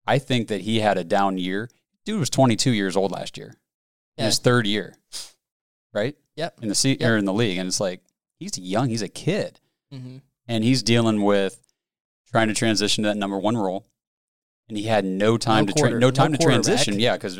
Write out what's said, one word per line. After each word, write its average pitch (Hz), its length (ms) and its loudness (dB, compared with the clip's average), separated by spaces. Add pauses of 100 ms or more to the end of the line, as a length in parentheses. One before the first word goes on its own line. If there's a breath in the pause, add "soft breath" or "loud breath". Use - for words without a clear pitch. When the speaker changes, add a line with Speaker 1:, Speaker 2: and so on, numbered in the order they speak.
Speaker 1:
I 120 140 2
think 123 300 -2
that 98 120 -4
he 110 180 0
had 101 180 2
a 90 60 -4
down 98 340 0
year. 95 320 -4 (360)
Dude 214 140 -4
was 131 100 -2
twenty-two 127 420 2
years 98 260 0
old 95 140 0
last - 260 -10
year. - 160 -18 (640)
In 139 60 -4
Speaker 2:
Yeah. - 20 -2
Speaker 1:
his 120 140 0
third 120 280 4
year, 101 280 -4 (1000 loud breath)
right? 113 220 -4 (200)
Speaker 2:
Yep. 165 260 -8
Speaker 1:
In 110 80 -4
the 95 60 -4
se- 135 240 2
Speaker 2:
Yep. 120 100 0
Speaker 1:
or 113 80 2
in 101 80 0
the 95 80 0
league, 101 240 0
and 92 100 -4
it's 90 120 -4
like, 92 220 -4 (380)
he's - 180 -10
young, 98 320 -2
he's 113 120 -4
a 92 60 -6
kid, 156 520 -6 (340)
Speaker 2:
Mm-hmm. 127 240 -16 (300)
Speaker 1:
and 113 160 -2
he's 120 200 2
dealing 110 400 2
with 101 380 2 (680)
trying 113 180 2
to 104 40 -2
transition 107 500 0
to 104 60 2
that 104 80 -2
number 98 200 -2
one 107 200 0
role, 98 280 -4 (800)
and 110 100 -10
he 104 60 -6
had 107 220 0
no 101 320 2
time 110 280 2
Speaker 2:
No - 20 -2
Speaker 1:
to 95 60 -4
tra-, 151 100 2
Speaker 2:
quarter-, 120 160 2
Speaker 1:
no 123 80 4
Speaker 2:
no 131 40 4
Speaker 1:
time 135 220 2
to 135 40 -2
Speaker 2:
quarterback. 131 280 4
Speaker 1:
transition. 135 340 0
Yeah, 110 180 2
'cause 95 220 -8